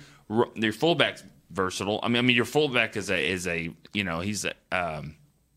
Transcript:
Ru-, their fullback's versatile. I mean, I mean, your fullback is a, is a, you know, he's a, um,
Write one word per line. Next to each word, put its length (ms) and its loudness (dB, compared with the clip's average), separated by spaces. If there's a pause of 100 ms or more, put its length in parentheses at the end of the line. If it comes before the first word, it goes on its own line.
(280)
Ru-, 280 2
their 160 2
fullback's 500 2 (280)
versatile. 520 0
I 60 -2
mean, 100 2
I 40 2
mean, 140 6
your 100 4
fullback 520 0
is 120 -4
a, 200 0
is 160 -2
a, 240 -2 (240)
you 100 0
know, 160 -4
he's 240 -4
a, 80 -4 (200)
um, 440 -4 (400)